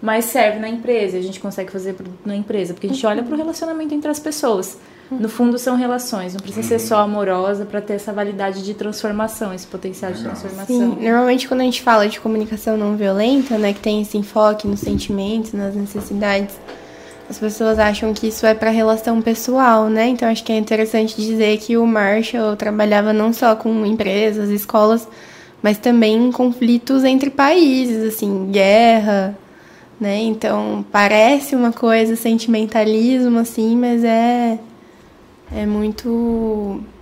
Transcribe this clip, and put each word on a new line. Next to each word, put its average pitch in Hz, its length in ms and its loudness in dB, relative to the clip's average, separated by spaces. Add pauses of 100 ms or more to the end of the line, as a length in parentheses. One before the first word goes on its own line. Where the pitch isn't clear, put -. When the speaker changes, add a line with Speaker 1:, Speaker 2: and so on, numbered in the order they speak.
Speaker 1:
mas 220 240 0
serve 214 340 0
na 220 120 -6
empresa, 226 480 -2
a - 40 -4
gente 190 180 -10
consegue 190 300 -8
fazer 190 220 -8
produto 185 320 -14
na 202 100 -6
empresa, 202 380 -4
porque - 140 -8
a 196 40 -4
gente 269 160 -4
olha 214 160 -2
pro 294 140 -6
relacionamento 320 580 -6
entre 302 160 -4
as 294 80 -4
pessoas. 233 600 -4 (320)
No 240 160 -4
fundo, 240 320 0
são 247 160 -2
relações, 247 600 -4
não 196 60 -8
precisa 220 280 -8
ser 233 60 0
Speaker 2:
Uhum. 226 60 0
Speaker 1:
só 226 180 0
amorosa 202 680 0
pra 208 160 -6
ter 208 140 -6
essa 202 180 -6
validade 196 500 -4
de 202 120 -8
transformação, 208 800 -6
esse 190 120 -12
potencial 185 460 -10
de 214 60 -10
Speaker 2:
Legal. 226 180 -8
Speaker 1:
transformação. 196 400 -4 (220)
Speaker 3:
Sim, 226 40 -8
normalmente 247 460 2
quando 254 140 0
a - 20 2
gente 247 160 0
fala 220 260 4
de 214 140 -6
comunicação 220 560 -4
não 208 180 -2
violenta, 220 600 0
né, 202 160 0
que 202 80 -8
tem 214 220 -2
esse 208 160 -4
enfoque 214 500 0
nos 202 120 -4
sentimentos, 208 720 -4
nas 202 200 -4
necessidades, 202 800 -4 (720)
as - 120 -14
pessoas 220 400 0
acham 214 340 2
que 214 160 -4
isso 214 160 -4
é 220 80 6
pra 220 160 0
relação 220 540 2
pessoal, 226 680 2
né? 220 200 2
Então, 240 200 0
acho 226 160 -2
que 226 80 -2
é 220 60 0
interessante 220 580 0
dizer 214 400 0
que 220 220 -2
o 233 80 4
Marshall 214 680 0
trabalhava 208 600 2
não 220 180 2
só 226 240 2
com 220 300 -2
empresas, 208 640 0
escolas, 214 580 2 (540)
mas 208 160 2
também 233 500 4
em - 20 -2
conflitos 247 720 0
entre 262 280 2
países, 262 720 2 (100)
assim, 196 380 -2
guerra, 202 800 4 (640)
né? 202 220 -2
Então, 214 720 -2
parece 220 640 4
uma 240 160 2
coisa, 226 420 2
sentimentalismo, 226 1200 2
assim, 233 380 0
mas 240 280 2
é, 233 540 2 (960)
é 214 120 -4
muito 214 1120 -2 (220)